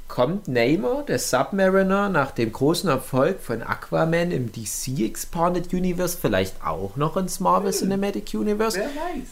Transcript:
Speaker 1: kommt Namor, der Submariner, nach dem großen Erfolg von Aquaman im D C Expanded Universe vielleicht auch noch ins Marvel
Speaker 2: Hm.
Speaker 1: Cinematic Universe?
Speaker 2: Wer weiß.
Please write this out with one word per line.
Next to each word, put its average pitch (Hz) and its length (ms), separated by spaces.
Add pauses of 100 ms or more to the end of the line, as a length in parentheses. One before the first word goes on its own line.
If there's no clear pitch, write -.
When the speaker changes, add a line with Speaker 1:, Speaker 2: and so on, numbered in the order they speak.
Speaker 1:
kommt 156 400
Namor, 175 580
der 151 140
Submariner, 190 920
nach 147 220
dem 113 220
großen 160 360
Erfolg 135 520
von 113 220
Aquaman 165 680
im 127 200
D 117 120
C 131 420
Expanded 175 680
Universe 180 480
vielleicht 95 440
auch 90 300
noch 147 220
ins 185 240
Marvel 185 300
Speaker 2:
Hm. 196 80
Speaker 1:
Cinematic 196 540
Universe? 208 440
Speaker 2:
Wer - 80
weiß. 311 460